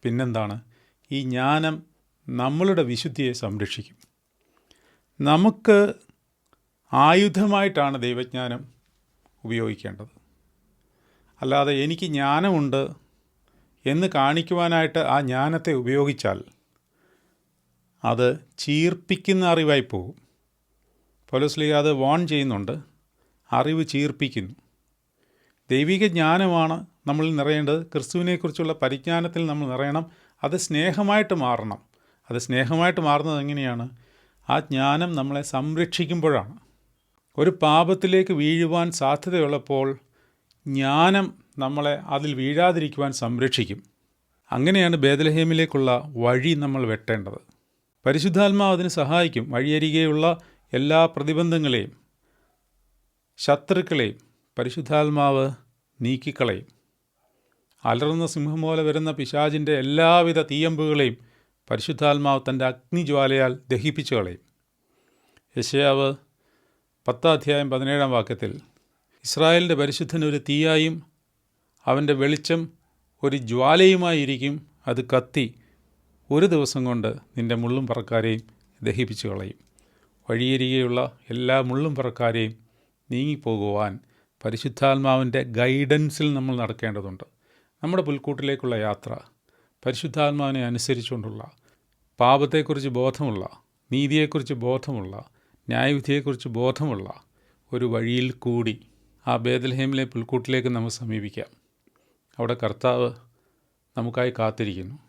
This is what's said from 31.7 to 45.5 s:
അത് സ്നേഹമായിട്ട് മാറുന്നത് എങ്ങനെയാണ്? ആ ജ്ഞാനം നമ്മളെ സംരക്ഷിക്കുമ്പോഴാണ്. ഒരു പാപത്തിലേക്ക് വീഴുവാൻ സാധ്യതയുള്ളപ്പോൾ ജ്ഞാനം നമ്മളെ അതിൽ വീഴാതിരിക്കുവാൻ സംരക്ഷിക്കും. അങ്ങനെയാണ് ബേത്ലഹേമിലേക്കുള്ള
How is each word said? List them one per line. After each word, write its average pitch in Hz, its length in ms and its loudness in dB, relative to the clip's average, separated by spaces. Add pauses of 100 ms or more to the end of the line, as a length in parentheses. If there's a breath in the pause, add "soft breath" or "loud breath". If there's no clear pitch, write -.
അത് 117 60 -4
സ്നേഹമായിട്ട് 139 640 0
മാറുന്നത് 147 380 2
എങ്ങനെയാണ്? 135 500 -4 (600 soft breath)
ആ 131 100 4
ജ്ഞാനം 147 560 0
നമ്മളെ 139 260 -4
സംരക്ഷിക്കുമ്പോഴാണ്. 156 1160 -2 (800)
ഒരു 156 120 4 (120)
പാപത്തിലേക്ക് 185 720 4
വീഴുവാൻ 165 580 0
സാധ്യതയുള്ളപ്പോൾ 143 1080 0 (680)
ജ്ഞാനം 151 680 2 (240)
നമ്മളെ 143 360 -2
അതിൽ 147 420 -4
വീഴാതിരിക്കുവാൻ 147 760 0
സംരക്ഷിക്കും. 120 720 -2 (680)
അങ്ങനെയാണ് 170 440 2
ബേത്ലഹേമിലേക്കുള്ള 151 1080 2 (120)